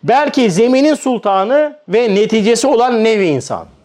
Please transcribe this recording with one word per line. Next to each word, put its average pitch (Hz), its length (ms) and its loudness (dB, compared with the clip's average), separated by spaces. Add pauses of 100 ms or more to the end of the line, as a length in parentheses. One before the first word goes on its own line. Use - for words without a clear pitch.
Belki 247 480 0
zeminin 254 440 2
sultanı 247 840 -2 (100)
ve 220 260 0
neticesi 220 520 0
olan 240 360 0
nevi 220 220 0
insan. 120 400 -4 (200)